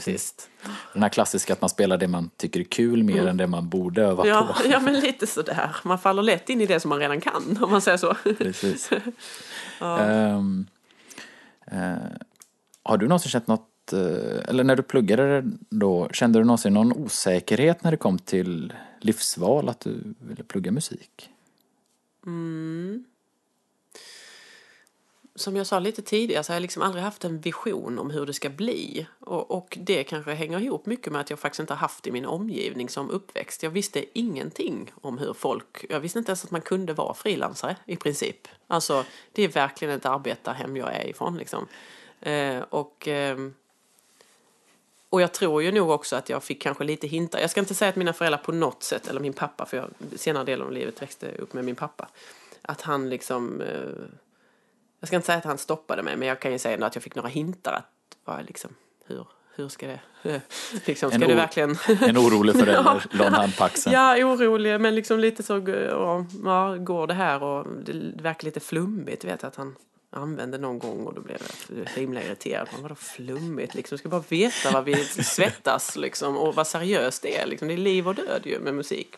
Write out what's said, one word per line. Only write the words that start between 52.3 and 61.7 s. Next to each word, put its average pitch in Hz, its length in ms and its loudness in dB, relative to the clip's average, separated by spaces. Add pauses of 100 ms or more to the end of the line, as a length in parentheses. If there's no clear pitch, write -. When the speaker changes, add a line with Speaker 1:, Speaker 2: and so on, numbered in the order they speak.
Speaker 1:
att - 200 -8
han 139 280 -2
liksom, 123 500 -4
eh, - 440 -8 (960)
jag 175 80 -12
ska 180 80 2
inte 175 100 0
säga 170 120 2
att 165 60 -8
han 147 140 -4
stoppade - 440 -4
mig, 76 140 -4
men 131 120 -2
jag 131 120 -2
kan 131 120 -2
ju 120 60 -2
säga 113 160 -2
ändå 107 120 0
att 113 100 -4
jag 120 60 -8
fick - 120 -18
några 120 140 -6
hintar 156 440 -6
att - 520 -10
vara - 180 -8
liksom... - 280 -16 (360)
Hur, - 200 -12 (280)
hur 143 140 -10
ska - 180 -14
det, 131 140 -12 (220)
<laughs> 147 180 -4 (460)
liksom, 139 240 0
ska 120 40 2
Speaker 2:
En 117 140 6
Speaker 1:
du - 60 8
Speaker 2:
o-, - 20 6
Speaker 1:
verkligen 160 400 2 (240)